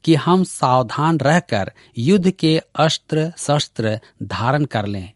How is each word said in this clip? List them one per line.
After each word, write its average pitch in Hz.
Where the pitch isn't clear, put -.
कि 160
हम 180
सावधान 143
रहकर 135
युद्ध 175
के 160
अस्त्र 156
शस्त्र 113
धारण 113
कर 110
लें। 98